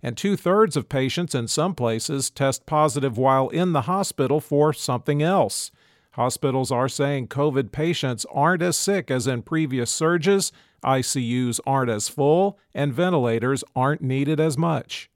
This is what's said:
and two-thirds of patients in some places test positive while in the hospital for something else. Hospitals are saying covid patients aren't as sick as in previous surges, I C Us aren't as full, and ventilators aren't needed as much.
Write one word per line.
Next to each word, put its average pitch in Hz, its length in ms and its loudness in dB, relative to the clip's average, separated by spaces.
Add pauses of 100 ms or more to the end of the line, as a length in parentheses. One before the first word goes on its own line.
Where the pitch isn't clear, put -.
and 117 160 -6
two-thirds 196 600 2
of 131 120 -4
patients 139 460 -2
in 117 140 -2
some 170 260 -2
places 123 560 -2
test 139 340 -2
positive 139 540 0
while 135 300 4
in 175 240 0
the 147 80 2
hospital 151 580 0
for 147 340 2
something 147 520 -2
else. 165 480 0 (400)
Hospitals 127 580 -2
are 127 180 2
saying 139 380 -2
covid 139 460 0
patients 151 580 -2
aren't 160 320 2
as 175 160 0
sick 196 320 -2
as 127 160 0
in 123 160 -2
previous 135 480 -2
surges, 175 640 0 (320)
I 135 160 2
C 131 200 -2 (280)
Us 113 180 -4
aren't 135 240 0
as 104 180 -2
full, 170 520 2 (120)
and 139 220 -2
ventilators 127 680 0 (100)
aren't 135 280 0
needed 139 360 0
as 156 180 2
much. 165 600 -4